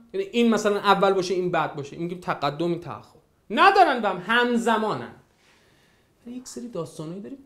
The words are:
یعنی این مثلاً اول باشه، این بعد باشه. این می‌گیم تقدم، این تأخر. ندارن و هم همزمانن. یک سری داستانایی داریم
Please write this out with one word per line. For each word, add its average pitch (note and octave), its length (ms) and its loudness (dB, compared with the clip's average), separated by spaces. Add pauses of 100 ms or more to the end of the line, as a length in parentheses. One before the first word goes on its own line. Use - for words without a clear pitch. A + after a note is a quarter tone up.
(140)
یعنی F#3+ 180 -4
این A#3 180 4
مثلاً G#3 300 2
اول G3 340 4
باشه، F#3 200 0
این F3+ 180 0
بعد D#3 240 -2
باشه. C#3+ 200 -12
این E3+ 80 -8
می‌گیم F3 160 -8
تقدم، D3+ 500 -4
این E3 100 -4
تأخر. A#2+ 400 -14 (300)
ندارن D#4+ 520 6
و G3+ 60 0
هم F3+ 180 -2
همزمانن. A3 840 0 (1160)
یک B3 200 -14
سری A#3+ 200 -12
داستانایی E3+ 540 -10
داریم C4 240 -14